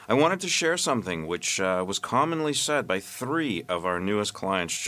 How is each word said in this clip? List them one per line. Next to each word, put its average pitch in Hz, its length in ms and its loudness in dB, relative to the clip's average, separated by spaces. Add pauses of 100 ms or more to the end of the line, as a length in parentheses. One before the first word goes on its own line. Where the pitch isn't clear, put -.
I 110 60 2
wanted 165 280 4
to 185 60 -4
share 170 280 2
something 92 500 0
which, 85 220 -2 (120)
uh, 92 260 2
was 98 120 -2
commonly 151 560 0
said 135 320 0
by 95 140 0
three 127 680 -2
of 87 160 -2
our 90 140 0
newest 101 360 0
clients 92 540 0